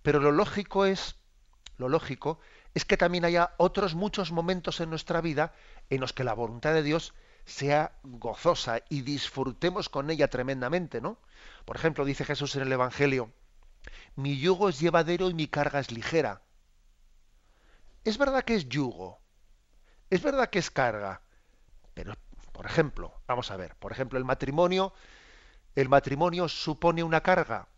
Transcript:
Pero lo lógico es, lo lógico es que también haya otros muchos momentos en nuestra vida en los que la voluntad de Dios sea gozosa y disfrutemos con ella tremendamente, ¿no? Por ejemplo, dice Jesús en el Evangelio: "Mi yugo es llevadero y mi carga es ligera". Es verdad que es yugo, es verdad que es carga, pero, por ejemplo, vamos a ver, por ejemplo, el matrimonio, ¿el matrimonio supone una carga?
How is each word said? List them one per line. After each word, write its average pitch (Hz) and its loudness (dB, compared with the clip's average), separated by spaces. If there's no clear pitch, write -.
Pero 143 4
lo 143 6
lógico 196 2
es, - -2
lo 127 -2
lógico 151 -2
es - -2
que - 2
también 175 2
haya 170 2
otros 180 2
muchos 180 -4
momentos 170 -2
en 165 -4
nuestra 160 -4
vida 156 -2
en 131 0
los 127 -6
que 131 -4
la 120 -2
voluntad 117 -2
de 160 4
Dios 151 -2
sea 143 0
gozosa 120 0
y 143 -4
disfrutemos 143 -4
con 143 -4
ella 151 2
tremendamente, 131 -4
¿no? 196 -8
Por - -10
ejemplo, 147 0
dice 139 -2
Jesús 143 -4
en 135 -2
el 131 0
Evangelio: 127 2
"Mi 139 -2
yugo 185 2
es 135 -6
llevadero 170 2
y 175 -2
mi 156 -2
carga 143 0
es 123 -8
ligera". 117 -2
Es 220 -2
verdad 269 2
que 233 0
es 160 -2
yugo, 117 -4
es 185 2
verdad 269 2
que 202 0
es - -2
carga, 107 -2
pero, 82 -10
por - -12
ejemplo, 107 0
vamos 123 -2
a 98 -8
ver, 90 -10
por 101 -12
ejemplo, 127 -4
el 127 -2
matrimonio, 175 2
¿el 135 2
matrimonio 151 4
supone 165 0
una 160 2
carga? 156 2